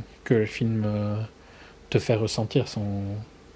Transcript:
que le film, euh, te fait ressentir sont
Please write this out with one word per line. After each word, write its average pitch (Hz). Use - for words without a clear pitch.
que -
le 110
film, 110
euh, 104
te -
fait 117
ressentir 110
sont 101